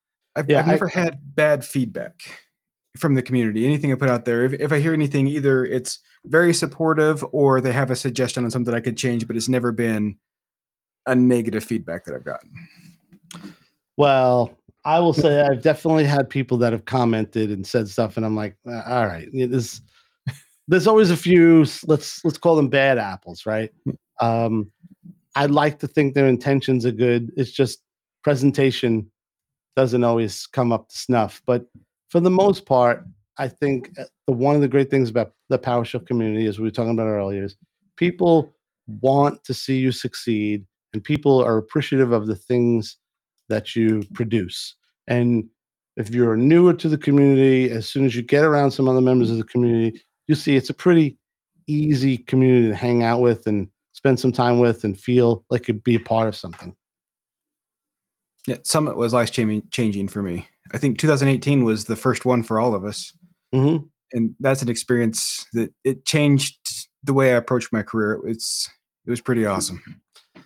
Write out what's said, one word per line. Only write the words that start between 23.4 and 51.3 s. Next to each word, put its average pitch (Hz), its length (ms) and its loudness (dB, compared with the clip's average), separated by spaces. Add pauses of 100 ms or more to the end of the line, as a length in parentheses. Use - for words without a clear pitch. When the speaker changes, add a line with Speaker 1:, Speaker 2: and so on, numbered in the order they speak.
Speaker 2:
right? 110 260 -4 (120)
Speaker 1:
Hmm. - 420 -6
Speaker 2:
Um, 113 460 -2 (640)
I'd 143 160 2
like 147 280 2
to - 80 -6
think 139 260 0
their 139 140 4
intentions 127 580 0
are 123 60 0
good. 117 440 0
It's 131 160 -4
just - 300 -2 (420)
presentation 131 880 0 (640)
doesn't 123 280 2
always 117 440 -2
come 120 240 -2
up 113 180 -4
to - 80 -18
snuff. 117 480 -2
But 123 200 -2 (440)
for 170 100 0
the 180 120 2
most 190 340 2
part, 123 380 2 (340)
I 139 120 -6
think, 139 500 -4
uh, 131 60 -14 (200)
the, 139 80 0
one 135 220 2
of 147 60 4
the 143 80 2
great 135 200 2
things 131 200 0
about 113 240 -4 (160)
the 131 100 0
PowerShell 120 480 -4
community, 113 400 -2
as 107 100 -4
we 110 80 -6
were 110 60 -2
talking 113 220 -4
about 113 140 -2
earlier, 98 360 -4
is 98 140 -12 (400)
people 175 580 0 (320)
want 135 560 0
to - 100 -8
see 131 240 -4
you 131 140 0
succeed, 107 760 -6 (280)
and 107 100 -8
people 143 400 2
are 117 140 0
appreciative 131 560 0
of 107 140 0
the 107 100 -4
things 120 580 -2 (540)
that 110 260 -6
you 110 260 2 (120)
produce. 107 640 -6 (320)
And 120 420 0 (480)
if 107 120 -8
you're 117 280 2
newer 165 360 6
to 170 140 -4
the 156 100 0
community, 135 720 4
as 113 180 -6
soon 139 180 -2
as 120 100 0
you 120 60 -4
get 143 240 2
around 143 260 2
some 135 160 0
other 127 140 2
members 127 280 2
of 113 80 -2
the 110 60 -4
community, 117 580 0 (260)
you 151 80 2
see 147 200 0
it's 131 140 0
a - 40 -10
pretty 165 440 2 (500)